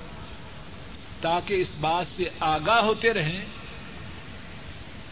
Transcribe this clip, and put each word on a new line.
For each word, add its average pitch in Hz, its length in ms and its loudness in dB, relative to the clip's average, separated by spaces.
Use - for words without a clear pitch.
تاکہ 170 320 2
اس 180 260 2
بات 165 280 4
سے 180 160 -2
آگاہ 165 440 6
ہوتے 220 300 6
رہیں 185 320 2